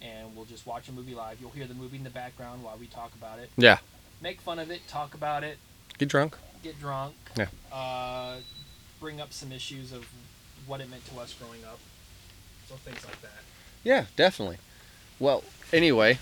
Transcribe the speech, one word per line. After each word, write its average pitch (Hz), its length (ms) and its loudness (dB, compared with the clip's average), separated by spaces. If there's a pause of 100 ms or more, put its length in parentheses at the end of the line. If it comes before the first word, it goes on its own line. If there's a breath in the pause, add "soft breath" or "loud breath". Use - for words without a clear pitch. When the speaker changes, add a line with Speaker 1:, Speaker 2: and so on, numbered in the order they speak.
Speaker 1:
and 110 340 -14
we'll 110 100 -16
just 113 200 -20
watch 123 240 -10
a - 20 -14
movie 127 240 -12
live. 113 240 -12
You'll 123 120 -16
hear 139 160 -12
the 123 60 -14
movie 127 240 -12
in 135 60 -10
the 127 60 -12
background 123 540 -12
while 110 140 -12
we 117 100 -16
talk 117 280 -14
about 110 240 -14
it. 123 180 -16
Speaker 2:
Yeah. 120 200 12 (440)
Speaker 1:
Make 180 200 -8
fun 165 180 -6
of 160 120 -8
it, 175 160 -12
talk 147 260 -8
about 151 300 -2
it. 151 140 -8 (400)
Speaker 2:
Get 143 120 0
drunk. 147 280 4 (260)
Speaker 1:
Get 156 160 -14
drunk. 139 360 -6 (220)
Speaker 2:
Yeah. 107 100 2 (240)
Speaker 1:
Uh, 127 680 -6 (640)
bring 151 220 -10
up 143 120 -12
some 135 180 -12
issues 131 400 -10
of 120 160 -14 (580)
what 135 160 -8
it 127 80 -10
meant 127 240 -16
to 123 60 -12
us 120 140 -12
growing 117 320 -16
up. 113 140 -16 (880)
So 135 60 -14
things 127 300 -14
like - 160 -14
that. - 220 -20 (400 soft breath)
Speaker 2:
Yeah, 254 220 4 (100)
definitely. 110 420 4 (600 soft breath)
Well, 131 240 4 (300)
anyway, 127 480 8